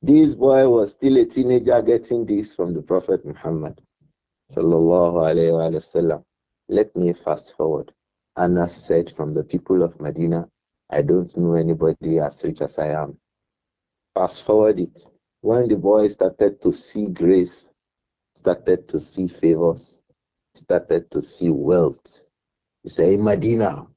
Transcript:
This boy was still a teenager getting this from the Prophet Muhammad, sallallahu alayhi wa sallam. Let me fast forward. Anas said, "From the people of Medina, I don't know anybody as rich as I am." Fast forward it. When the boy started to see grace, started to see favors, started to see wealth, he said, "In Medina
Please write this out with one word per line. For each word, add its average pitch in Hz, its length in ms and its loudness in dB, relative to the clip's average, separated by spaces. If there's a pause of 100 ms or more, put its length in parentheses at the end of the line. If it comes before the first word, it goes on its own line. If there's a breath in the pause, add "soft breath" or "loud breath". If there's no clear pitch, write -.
This 147 320 4
boy 135 320 4
was 117 260 2
still 135 260 2
a 117 80 4
teenager 123 560 2
getting 117 420 0
this 104 300 -4
from 87 180 -4
the 80 100 -6
Prophet 90 440 -2
Muhammad, 76 540 -8 (720)
sallallahu 85 760 2
alayhi 82 240 2
wa 82 260 -2
sallam. 80 460 -4 (440)
Let 98 280 -2
me 87 160 0
fast - 420 -8
forward. 78 380 -4 (440)
Anas 90 380 -2
said, - 400 -2
"From 76 200 -8
the 76 100 -4
people 90 380 -2
of 85 180 -4
Medina, 82 480 -4 (400)
I 73 140 -2
don't 87 340 -2
know 87 160 0
anybody 82 680 -2
as 73 240 -6
rich 78 200 -6
as - 160 -8
I 78 100 -4
am." 76 320 -8 (920)
Fast - 300 -4
forward 107 360 2
it. - 260 -10 (360)
When 117 260 0
the 104 80 2
boy 101 320 2
started 101 540 -2
to 87 100 0
see 104 380 -8
grace, 87 580 0 (680)
started - 540 -2
to 80 100 -6
see 90 300 -8
favors, 82 720 -2 (520)
started - 580 -4
to 78 100 -6
see 85 280 -6
wealth, 76 760 -2 (560)
he - 60 -16
said, 85 240 0
"In 101 100 0
Medina 104 640 -2 (100)